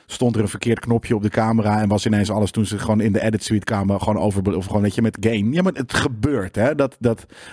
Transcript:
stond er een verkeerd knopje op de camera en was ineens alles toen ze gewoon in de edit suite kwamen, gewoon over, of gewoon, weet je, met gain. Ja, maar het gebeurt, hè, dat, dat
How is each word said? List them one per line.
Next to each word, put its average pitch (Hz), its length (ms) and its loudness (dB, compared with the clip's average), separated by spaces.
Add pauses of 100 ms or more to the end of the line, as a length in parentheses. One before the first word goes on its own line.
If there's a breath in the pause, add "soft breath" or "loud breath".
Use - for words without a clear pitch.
stond 120 300 -2
er 107 60 2
een 101 60 -2
verkeerd 110 320 -2
knopje 117 340 -2
op 101 80 0
de 104 60 0
camera 110 520 2
en 104 80 2
was 104 180 2
ineens 104 240 2
alles 104 200 0
toen 107 160 0
ze 101 120 -6
gewoon 107 220 0
in 107 120 2
de 95 100 0
edit 107 220 0
suite 104 200 0
kwamen, 98 360 0
gewoon 107 220 0
over, 98 340 0
of 92 100 -4
gewoon, 101 160 0
weet 101 120 2
je, 117 80 0
met 113 180 0
gain. 110 320 0
Ja, 175 100 0
maar 185 120 2
het 135 200 -6
gebeurt, 120 640 -2
hè, 131 180 2
dat, 139 240 0
dat 117 280 0 (260 loud breath)